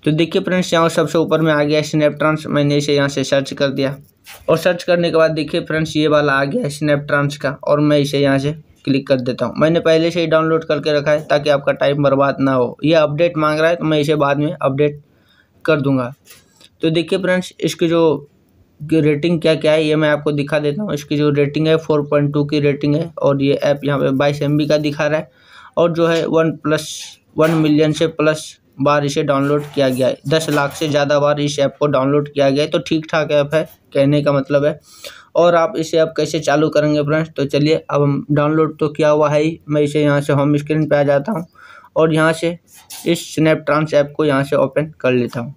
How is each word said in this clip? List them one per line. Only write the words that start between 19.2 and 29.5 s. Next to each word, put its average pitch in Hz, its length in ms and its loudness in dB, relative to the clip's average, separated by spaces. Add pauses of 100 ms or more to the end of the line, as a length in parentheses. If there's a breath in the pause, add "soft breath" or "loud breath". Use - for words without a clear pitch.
क्या 160 140 2
क्या 151 160 0
है, 156 140 2
ये 151 100 2
मैं 151 140 2
आपको 147 220 0
दिखा 147 280 -2
देता 147 240 -4
हूँ। 180 100 -6
इसकी 147 240 -4
जो 147 120 2
रेटिंग 147 380 0
है, 160 100 2
फ़ोर 156 240 0
पॉइंट 147 320 0
टू 147 120 0
की 151 140 -2
रेटिंग 143 360 0
है 165 160 -4 (100)
और 139 220 2
ये 139 100 2
ऐप 143 300 0
यहाँ 139 160 -2
पे 143 120 0
बाईस 143 300 0
एम 147 160 0
बी 151 100 0
का 151 100 2
दिखा 151 300 -2
रहा 151 120 -2
है 156 120 -12 (460 loud breath)
और 170 160 2
जो 165 140 2
है 165 180 0
वन 160 260 2
प्लस, 151 520 -4 (340)
वन 156 140 4
मिलियन 156 400 2
से 156 160 0
प्लस 156 500 -2 (240)
बार 143 240 2
इसे 147 180 -2
डाउनलोड 143 400 0 (120)